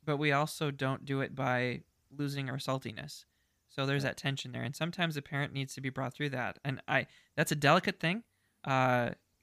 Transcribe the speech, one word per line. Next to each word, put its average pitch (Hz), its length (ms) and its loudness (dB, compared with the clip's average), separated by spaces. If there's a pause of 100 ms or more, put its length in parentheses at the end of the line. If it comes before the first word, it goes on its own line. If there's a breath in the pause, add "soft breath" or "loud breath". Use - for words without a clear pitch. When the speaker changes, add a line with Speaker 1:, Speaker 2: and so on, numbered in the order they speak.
Speaker 1:
but 147 120 0
we 147 160 2
also 147 400 0
don't 135 320 -2
do 135 160 0
it 135 120 -2
by 127 520 0 (260)
losing 139 400 -4
our 131 60 -4
saltiness. 135 680 -4 (440)
So 135 180 -2
there's 139 160 2
Speaker 2:
Right. - 80 0
Speaker 1:
that - 60 -6
tension 135 340 -4
there. 123 140 -6
And 127 100 -4
sometimes 165 420 -2
a 143 60 -4
parent 139 300 -4
needs 135 220 -4
to 135 60 -10
be 135 80 -4
brought 131 260 -4
through 147 160 -2
that. 123 340 -4
And 139 240 -4
I, 135 180 2 (300 soft breath)
that's 151 160 2
a 151 40 0
delicate 151 440 6
thing. 180 240 0 (400)
Uh, 127 480 4 (300)